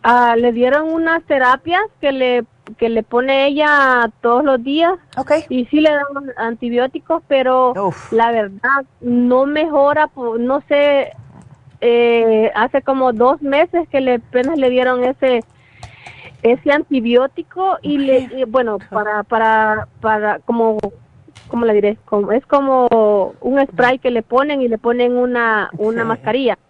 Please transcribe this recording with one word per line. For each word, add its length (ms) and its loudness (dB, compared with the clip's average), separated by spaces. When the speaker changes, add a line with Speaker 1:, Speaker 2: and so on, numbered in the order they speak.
Speaker 1:
Ah, 280 4
le 160 2
dieron 400 0
unas 320 -2
terapias 580 0
que 120 0
le, 340 0
que 120 0
le 140 -2
pone 440 0
ella 640 2
todos 220 2
los 200 0
días. 300 0
Speaker 2:
Ok. 140 -4
Speaker 1:
Y 160 -2
sí 160 0
le 100 4
dan 460 -4
antibióticos, 880 -4
pero 440 2
Speaker 2:
Uf. 240 -8
Speaker 1:
la 200 2
verdad 540 -2
no 440 2
mejora, 600 0
po-, 300 -6
no 300 -2
sé, 440 0
eh, 760 2
hace 260 0
como 320 0
dos 280 2
meses 480 0
que 120 -2
le, 140 0
apenas 420 -2
le 120 2
dieron 340 0
ese, 400 0
ese 280 2
antibiótico 1120 -2
y 160 -4
le, 280 0
Speaker 2:
Ok. 120 -16
Speaker 1:
y, 80 -4
bueno, 320 -2
para, 340 -4
para, 640 0
para, 380 -2
como, 380 -2
¿cómo 180 -4
le 80 2
diré? 320 0
Como, 260 -2
es 140 -2
como 960 2
un 180 0
spray 260 0
que 140 -4
le 100 -2
ponen 400 -2
y 60 -2
le 100 -2
ponen 400 0
una, 640 -2
una 240 -2
Speaker 2:
Sí. 40 -4
Speaker 1:
mascarilla. 500 -2